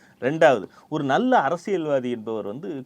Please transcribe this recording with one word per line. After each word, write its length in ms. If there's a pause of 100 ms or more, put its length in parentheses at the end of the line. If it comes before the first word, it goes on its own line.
(200)
ரெண்டாவது, 440 (240)
ஒரு 160
நல்ல 340
அரசியல்வாதி 720
என்பவர் 360
வந்து 400